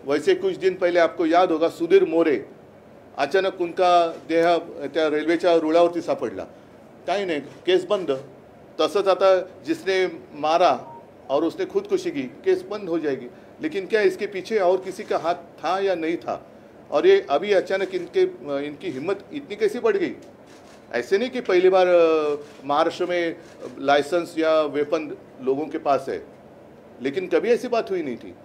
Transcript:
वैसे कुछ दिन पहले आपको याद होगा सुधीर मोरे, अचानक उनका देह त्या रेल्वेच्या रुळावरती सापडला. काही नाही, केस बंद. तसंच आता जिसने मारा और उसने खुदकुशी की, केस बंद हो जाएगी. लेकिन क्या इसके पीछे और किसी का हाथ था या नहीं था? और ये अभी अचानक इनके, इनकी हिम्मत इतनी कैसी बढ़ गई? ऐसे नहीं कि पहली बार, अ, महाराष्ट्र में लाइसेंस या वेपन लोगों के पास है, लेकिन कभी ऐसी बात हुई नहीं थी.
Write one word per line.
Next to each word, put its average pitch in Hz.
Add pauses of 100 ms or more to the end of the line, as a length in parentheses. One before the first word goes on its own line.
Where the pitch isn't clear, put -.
वैसे 151
कुछ 185
दिन 180
पहले 175
आपको 165
याद 170
होगा 160
सुधीर 180
मोरे, 160 (760)
अचानक 180
उनका 175 (180)
देह 165 (360)
त्या 160
रेल्वेच्या 165
रुळावरती 170
सापडला. 117 (640)
काही 196
नाही, 160
केस 175
बंद. 185 (680)
तसंच 185
आता 190 (260)
जिसने 170 (140)
मारा 151 (520)
और 139
उसने 165
खुदकुशी 196
की, 143
केस 180
बंद 202
हो 170
जाएगी. 151 (360)
लेकिन 180
क्या 214
इसके 190
पीछे 202
और 185
किसी 185
का 196
हाथ 160
था 175
या 196
नहीं 165
था? 123 (540)
और 156
ये 196
अभी 170
अचानक 190
इनके, 175 (440)
इनकी 151
हिम्मत 147 (180)
इतनी 151
कैसी 220
बढ़ 226
गई? 160 (840)
ऐसे 120
नहीं 247
कि 247
पहली 185
बार, 185
अ, 160 (280)
महाराष्ट्र 160
में 170 (440)
लाइसेंस 147
या 160
वेपन 147 (340)
लोगों 131
के 160
पास 139
है, 98 (840)
लेकिन 143
कभी 165
ऐसी 240
बात 226
हुई 185
नहीं 135
थी. 98 (120)